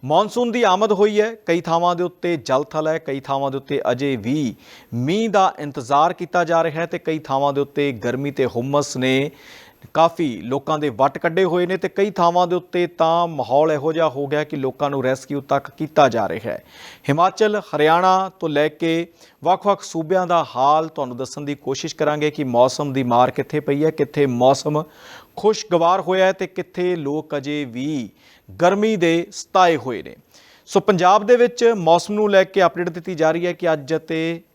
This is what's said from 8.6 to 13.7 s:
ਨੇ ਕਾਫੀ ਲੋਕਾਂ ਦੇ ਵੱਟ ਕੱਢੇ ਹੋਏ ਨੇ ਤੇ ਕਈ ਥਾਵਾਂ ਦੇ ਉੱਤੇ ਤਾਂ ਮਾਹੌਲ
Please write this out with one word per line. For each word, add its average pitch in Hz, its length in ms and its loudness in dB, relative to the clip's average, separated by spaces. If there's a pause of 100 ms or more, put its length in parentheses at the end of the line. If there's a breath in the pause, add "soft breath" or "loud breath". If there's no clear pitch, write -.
ਨੇ 131 340 0 (640 loud breath)
ਕਾਫੀ 160 460 0
ਲੋਕਾਂ 135 380 -4
ਦੇ 147 100 -2
ਵੱਟ 131 300 0
ਕੱਢੇ 175 260 0
ਹੋਏ 175 220 0
ਨੇ 185 100 -2
ਤੇ 180 120 -4
ਕਈ 202 220 -2
ਥਾਵਾਂ 175 360 2
ਦੇ 175 100 -2
ਉੱਤੇ 175 300 -2
ਤਾਂ 170 420 0
ਮਾਹੌਲ 147 440 2